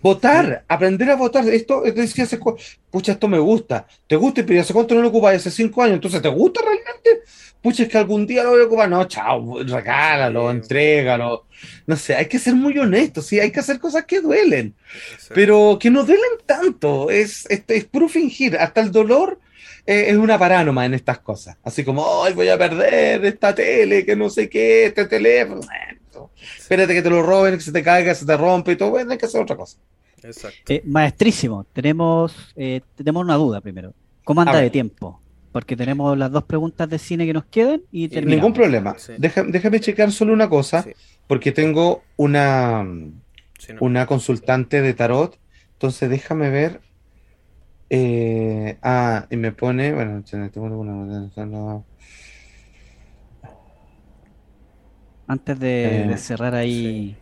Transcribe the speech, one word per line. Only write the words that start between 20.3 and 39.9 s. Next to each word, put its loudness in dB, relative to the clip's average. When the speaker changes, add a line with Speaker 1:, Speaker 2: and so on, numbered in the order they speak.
Speaker 1:
paránoma 2
en -2
estas -4
cosas, -14
así -8
como, -2
"Ay, 0
voy 0
a 6
perder 0
esta 0
tele, 2
que 0
no -2
sé -2
qué, 4
este -2
teléfono, 0
bueno, -18
Speaker 3:
Sí. -20
Speaker 1:
espérate 2
que 2
te 2
lo 4
roben, 4
que -10
se -12
te 0
caiga, 4
se -8
te 2
rompe 2
y 2
todo, -2
bueno, -2
hay -6
que -4
hacer -2
otra -6
cosa". -18
Speaker 3:
Exacto. -20
Speaker 2:
Eh, -2
maestrísimo, 0
tenemos, 0
eh, -8
tenemos -4
una 0
duda 0
primero, -16
¿cómo 0
anda 4
Speaker 1:
A 4
ver. 4
Speaker 2:
de 0
tiempo? -6
Porque -8
tenemos -2
las -2
dos -2
preguntas -6
de -6
cine -6
que -4
nos -4
quedan 0
y -6
Speaker 3:
Y -8
Speaker 2:
terminamos. 0
Speaker 1:
Ningún 2
problema. 2
Speaker 3:
Sí. -20
Speaker 1:
Deja-, 0
déjame 0
checar 0